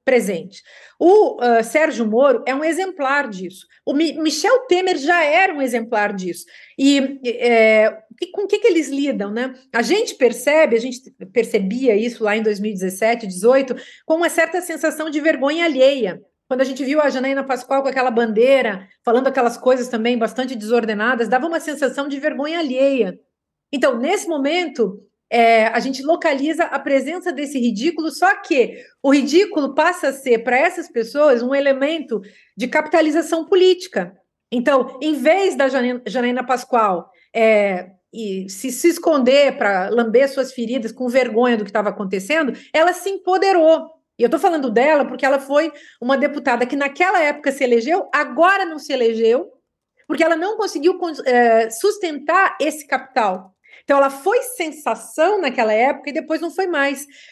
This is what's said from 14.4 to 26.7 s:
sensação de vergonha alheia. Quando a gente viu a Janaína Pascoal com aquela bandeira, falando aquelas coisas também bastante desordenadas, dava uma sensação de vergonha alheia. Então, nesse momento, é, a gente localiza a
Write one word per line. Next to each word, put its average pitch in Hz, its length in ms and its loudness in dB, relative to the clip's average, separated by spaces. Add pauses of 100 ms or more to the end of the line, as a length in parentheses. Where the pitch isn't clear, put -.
sensação 320 480 -6
de 302 100 -4
vergonha 302 460 0
alheia. 262 560 2 (260)
Quando 262 140 -2
a 269 40 2
gente 269 180 -6
viu 294 180 0
a 285 80 2
Janaína 269 340 -4
Pascoal 269 380 -2
com 269 80 -2
aquela 254 220 -2
bandeira, 226 760 2 (160)
falando 247 240 2
aquelas 247 300 0
coisas 247 300 0
também 233 320 -2
bastante 247 360 -4
desordenadas, 220 720 -2
dava 254 200 0
uma 330 120 -4
sensação 285 480 -4
de 277 120 -8
vergonha 294 400 -4
alheia. 254 600 0 (520)
Então, 262 280 0
nesse 359 280 -2
momento, 285 720 -2 (300)
é, 226 380 4
a 240 120 -2
gente 262 220 -6
localiza 311 600 0
a 277 160 -4